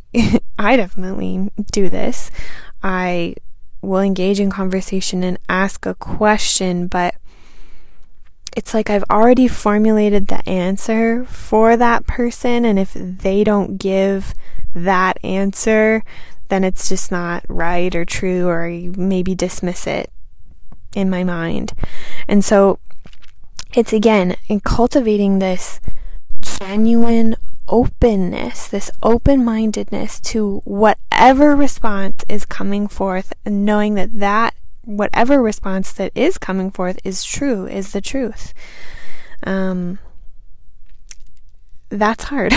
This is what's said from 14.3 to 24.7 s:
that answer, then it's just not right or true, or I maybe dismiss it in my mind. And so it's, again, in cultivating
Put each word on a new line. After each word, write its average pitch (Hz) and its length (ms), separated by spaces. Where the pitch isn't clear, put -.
that 185 500
answer, 214 800
then 190 160
it's - 240
just - 220
not 175 380
right 175 460
or 170 100
true, 185 420
or 170 200
I 170 300
maybe 185 380
dismiss 180 520
it - 240
in 190 160
my 185 140
mind. 170 480
And 202 160
so 196 340
it's, 226 180
again, 214 440
in 208 120
cultivating 214 800